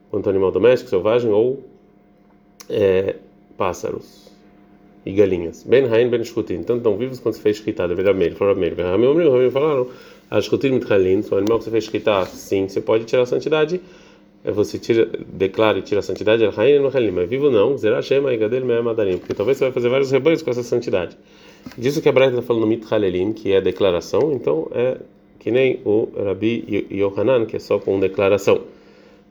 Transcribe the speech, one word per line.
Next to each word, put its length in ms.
quanto 140
o 40
animal 220
doméstico, 380
selvagem 420
ou, 320
é, 460
pássaros 720
e 80
galinhas. 500
Ben 220
Hain, 240
Ben 120
Shkutin, 420
tanto 160
estão 180
vivos 240
quanto 140
se 60
fez 140
shkita, 320
deveria 260
meio, 220
fora 180
meio. 220
Ben 100
Hamim, 220
Omrim, 200
Hamim 220
falaram, 380
"Ah, 120
Shkutin 300
Mitchalin, 500
se 120
o 40
animal 220
que 60
você 60
fez 140
shkita, 400
sim, 420
você 140
pode 240
tirar 180
a 20
santidade, 540
é, 80
você 260
tira, 320
declara 460
e 20
tira 180
a 40
santidade, 400
El 120
Hain, 180
El 200
Hain, 180
mas 180
vivo 200
não, 280
Zerah 240
Shema, 320
Igadel, 320
Me'am 240
Adarim, 280
porque 160
talvez 240
você 80
vai 60
fazer 180
vários 220
rebanhos 300
com 100
essa 120
santidade." 540
Disso 240
que 80
a 20
Braita 240
tá 60
falando 260
Mitchalelim, 680
que 200
é 40
a 40
declaração, 720
então 400
é 240
que 100
nem 360
o 300
Rabi 500
Yo-, 180
Yohanan, 360
que 100
é 40
só 200
com 200
declaração. 600